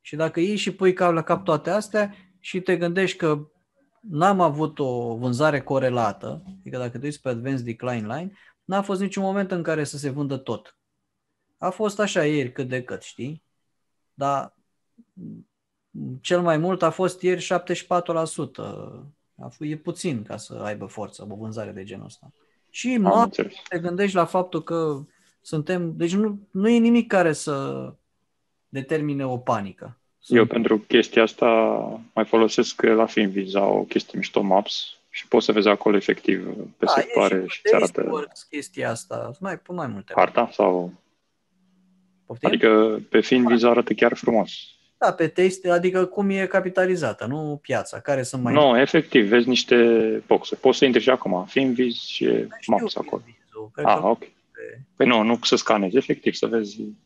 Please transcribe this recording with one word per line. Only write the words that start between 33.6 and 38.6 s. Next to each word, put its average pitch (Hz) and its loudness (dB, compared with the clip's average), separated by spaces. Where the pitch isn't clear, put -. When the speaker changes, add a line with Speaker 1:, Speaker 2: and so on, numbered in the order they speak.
Speaker 2:
o 101 2
chestie - -4
mișto, 95 -2
Maps, 98 0
și - -14
poți 123 4
să - 0
vezi 104 4
acolo 104 2
efectiv 92 -2
pe - -2
Speaker 1:
Da, - 2
e - 4
Speaker 2:
sectoare 98 2
Speaker 1:
și - -10
Speaker 2:
și - -18
Speaker 1:
pe 208 0
Speaker 2:
ți 220 8
arată - 2
Speaker 1:
Tasteworks - -6
chestia 135 -8